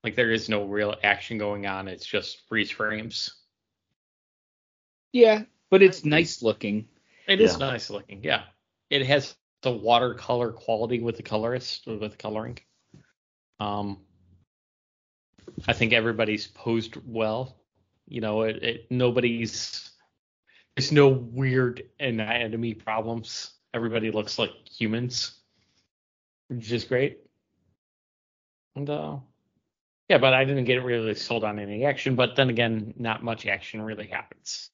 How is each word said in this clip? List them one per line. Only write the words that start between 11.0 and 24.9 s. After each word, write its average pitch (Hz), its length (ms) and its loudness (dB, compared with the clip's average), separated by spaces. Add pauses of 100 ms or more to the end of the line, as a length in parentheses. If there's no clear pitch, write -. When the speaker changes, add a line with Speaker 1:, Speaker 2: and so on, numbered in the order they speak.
Speaker 1:
the - 60 -16
colorist, 117 640 -4
with 110 140 -8
the 107 100 -6
coloring. 110 480 -8 (1040)
Um, 101 400 -4 (1700)
I 117 60 0
think 113 200 2
everybody's 110 540 0
posed 113 580 -4
well. 113 500 -4 (520)
You 117 140 -8
know, 110 200 -2
it, 110 220 -2
it, 117 280 -6
nobody's, 120 1000 -2 (840)
there's 135 160 -2
no 143 180 8
weird 127 760 0 (160)
anatomy 117 720 -2
problems. 110 800 -6 (220)
Everybody 113 380 -2
looks 104 260 -4
like 113 140 0 (180)
humans, 120 680 -4 (1120)